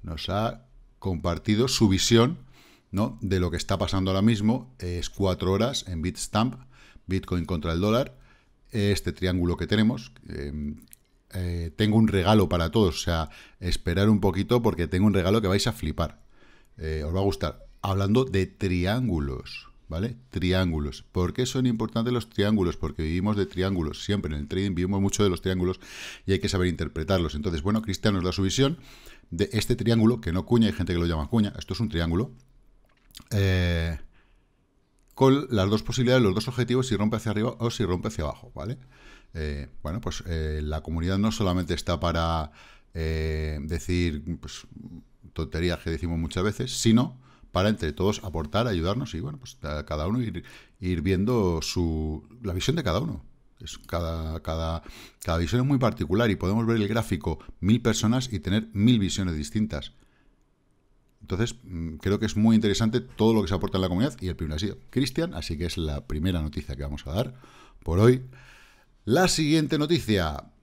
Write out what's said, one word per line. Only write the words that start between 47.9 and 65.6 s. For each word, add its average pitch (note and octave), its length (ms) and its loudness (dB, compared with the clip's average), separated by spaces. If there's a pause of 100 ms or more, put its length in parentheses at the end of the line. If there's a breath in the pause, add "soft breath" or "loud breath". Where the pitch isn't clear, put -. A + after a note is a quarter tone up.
todos G2 300 0
aportar, D#2+ 420 -2
ayudarnos G2+ 480 -2
y, D#2+ 60 -6
bueno, C#3+ 180 -8
pues, - 260 -18
a D2+ 220 -6
cada D#2 220 -4
uno A2+ 120 0
ir, F2+ 260 -6 (340 loud breath)
ir F2+ 240 -2
viendo F#2+ 580 2
su, D#2 640 -2 (140)
la E2+ 120 -6
visión F#2 220 0
de E3+ 80 -4
cada F2+ 160 0
uno. - 240 -6 (360)
Es - 180 -16
cada, E2 640 -6
cada, E2 400 -4 (420 loud breath)
cada E2 140 0
visión F2 240 0
es C3 60 0
muy C#3+ 100 2
particular G#2+ 540 2
y F2 60 0
podemos A2 280 0
ver A#2 120 2
el G#2 100 2
gráfico G2+ 500 -2 (220 loud breath)
mil G#2+ 240 2
personas A#2 500 0
y G2 60 -4
tener G2+ 340 -2
mil A2+ 240 4
visiones F#2 380 -2
distintas. D2+ 580 -4 (1300 soft breath)
Entonces, A2 420 -2
mm, E2 360 -8
creo G2+ 200 0
que A2 60 0
es - 100 -2
muy A2 180 6
interesante A2 460 4
todo A2 340 2
lo A2 80 4
que F2+ 60 -2
se G2 80 0
aporta F#2 220 -2
en F#2 60 2
la F#2 40 0
comunidad G#2 320 0
y F#2+ 80 -6
el E2+ 80 -4
primero D#2 220 -6
ha - 20 -2
sido G2+ 180 -4 (120)
Cristian, D#3+ 440 -2
así D#2+ 240 -6
que E2+ 80 -4